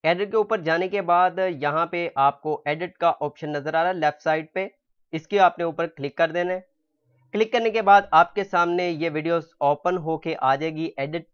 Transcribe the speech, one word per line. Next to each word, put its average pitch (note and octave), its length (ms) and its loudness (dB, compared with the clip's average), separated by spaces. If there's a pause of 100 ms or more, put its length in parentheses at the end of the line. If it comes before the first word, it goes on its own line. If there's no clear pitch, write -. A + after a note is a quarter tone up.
एडिट F3+ 280 0
के A3+ 60 0
ऊपर G#3 240 0
जाने E3 260 0
के G3 140 -4
बाद F3 380 2
यहाँ D#3+ 520 -2
पे F3 160 -4 (100)
आपको C#3 500 0
एडिट E3 300 -6
का E3+ 140 2
ऑप्शन D3+ 380 -6
नज़र D3 260 -6
आ E3 60 2
रहा F3 100 0
है F#3 60 -4
लेफ्ट D3+ 240 -2
साइड D#3+ 320 -2
पे, F#3+ 160 -6 (440)
इसके E3 240 -4
आपने F3 280 4
ऊपर E3 220 -4
क्लिक C#3 300 -10
कर E3 140 2
देना F3 220 -2
है। F#3 140 -10 (680)
क्लिक A3 200 0
करने A3+ 180 0
के A3 120 -2
बाद G3 300 8
आपके F3 300 4
सामने F3 460 0
ये E3 200 -4
वीडियोज़ D#3+ 380 -2 (140)
ओपन D3 380 0
होके D#3+ 340 -4
आ C3+ 220 2
जाएगी D#3+ 440 -6
एडिट D3+ 340 -6